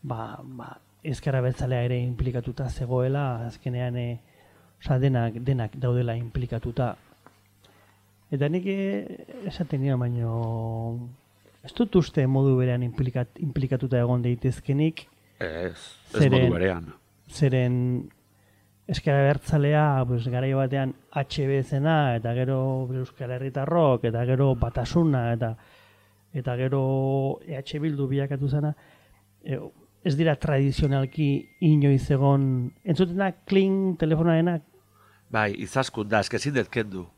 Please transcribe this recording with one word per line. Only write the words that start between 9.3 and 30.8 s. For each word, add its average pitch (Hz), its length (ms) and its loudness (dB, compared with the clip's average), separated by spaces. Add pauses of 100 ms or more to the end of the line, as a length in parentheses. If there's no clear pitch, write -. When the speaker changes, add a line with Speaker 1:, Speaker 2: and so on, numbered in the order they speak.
Speaker 1:
esaten 151 360 -4
nion, 135 180 2
baino, 117 1080 -4 (560)
ez - 100 -18
dut - 220 0
uste 156 300 2
modu 135 300 4
berean 127 260 2
inplikat-, 123 580 -4
inplikatuta 131 580 0
egon 120 240 2
daitezkenik. 135 800 0 (360)
Speaker 2:
Ez, 85 380 -6 (380)
ez 110 80 4
Speaker 1:
Zeren, 135 100 6 (140)
Speaker 2:
modu 87 80 2
berean. 87 320 0 (420)
Speaker 1:
zeren 127 460 2 (1120)
ezker 156 260 0
abertzalea, 143 960 2
pues, 120 200 0
garai 127 260 -2
batean 135 400 0 (180)
H 143 340 -4
B 139 160 0
zena, 143 540 2
eta 117 180 -2
gero 131 560 -2
Euskal 127 420 -8
Herritarrok, 135 720 2
eta 117 200 0
gero 131 320 4
Batasuna, 123 800 0
eta, 117 220 -4 (760)
eta 123 240 -4
gero 135 880 0
E 156 100 -8
H 139 220 -8
Bildu 143 300 -2
bilakatu 139 400 0
zena, 147 260 0 (680)
e, - 160 -4 (420)
ez 143 140 2
dira 156 200 4
tradizionalki 139 920 0 (320)